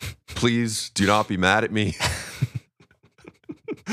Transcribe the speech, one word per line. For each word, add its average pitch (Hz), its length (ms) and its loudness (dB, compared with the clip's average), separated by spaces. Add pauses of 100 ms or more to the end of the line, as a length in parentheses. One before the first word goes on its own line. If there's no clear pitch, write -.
(260)
Please 117 680 -2
do 98 100 2
not 107 220 4
be 101 100 -2
mad 95 260 4
at - 80 -2
me. 107 300 0
<laughs> - 40 0 (1900)